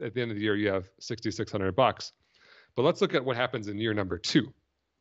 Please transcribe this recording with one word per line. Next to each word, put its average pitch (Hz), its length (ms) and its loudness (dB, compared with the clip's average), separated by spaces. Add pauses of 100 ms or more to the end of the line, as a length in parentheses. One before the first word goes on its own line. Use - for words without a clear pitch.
at 110 120 -8
the 123 80 -2
end 117 80 -4
of 104 60 -4
the 104 60 -4
year, 104 140 2
you 104 120 2
have 95 200 -2 (120)
sixty-six 110 520 -6
hundred 95 240 0
bucks. 120 360 2 (640)
But 123 60 2
let's 131 180 4
look 196 140 2
at 131 100 2
what 127 120 -2
happens 120 320 -2
in 104 100 -6
year 110 140 0
number 95 240 -2
two. - 360 2 (480)